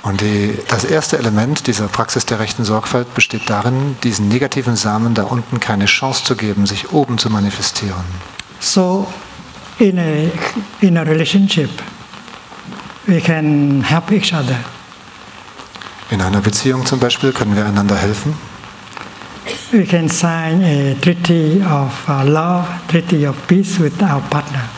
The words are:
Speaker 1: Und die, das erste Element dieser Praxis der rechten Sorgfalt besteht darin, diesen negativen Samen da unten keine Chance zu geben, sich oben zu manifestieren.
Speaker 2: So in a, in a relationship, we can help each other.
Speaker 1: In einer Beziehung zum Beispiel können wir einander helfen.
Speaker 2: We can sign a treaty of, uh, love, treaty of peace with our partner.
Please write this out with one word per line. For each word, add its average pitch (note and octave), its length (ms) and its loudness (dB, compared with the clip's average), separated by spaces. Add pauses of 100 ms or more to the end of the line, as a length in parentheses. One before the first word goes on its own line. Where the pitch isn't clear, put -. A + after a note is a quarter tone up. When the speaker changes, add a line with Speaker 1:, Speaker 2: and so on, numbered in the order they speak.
Speaker 1:
Und G2+ 180 -2
die, G#2 360 0 (100)
das A2+ 160 0
erste D#3 360 0
Element A#2 480 0
dieser G#2+ 200 -2
Praxis A2+ 380 -2
der A2+ 140 -2
rechten G#2+ 260 -4
Sorgfalt A2 480 -2
besteht A2+ 380 -2
darin, B2+ 500 0
diesen G#2 280 2
negativen B2 460 0
Samen A2 380 0
da A2 80 2
unten A#2+ 380 -2
keine G2+ 260 0
Chance C3 380 0
zu B2+ 120 0
geben, G2+ 300 0
sich G2+ 260 -4
oben C3 280 2
zu - 100 0
manifestieren. G2+ 760 -2 (560)
Speaker 2:
So F#3+ 480 2 (680)
in F#3+ 220 4
a, D#3+ 320 2 (480)
in F3+ 180 6
a D#3+ 60 2
relationship, D#3+ 640 2 (1400)
we F3 160 2
can D3 600 2
help E3 280 0
each G3+ 220 2
other. C3+ 220 0 (1500)
Speaker 1:
In G#2 100 0
einer F#2+ 220 2
Beziehung B2+ 420 2
zum C3 160 0
Beispiel B2+ 320 2
können G#2+ 240 2
wir G#2 80 2
einander G2+ 320 2
helfen. G#2 380 0 (1400)
Speaker 2:
We G3+ 140 6
can E3+ 240 2
sign E3 540 2
a C#3 360 4
treaty E3+ 640 4
of, C#3+ 280 2 (180)
uh, C3+ 140 2
love, E3 420 2 (220)
treaty E3 400 2
of C3+ 80 -2 (100)
peace F#3+ 340 2
with D3 220 2
our D3 200 2 (100)
partner. C#3+ 300 -2 (160)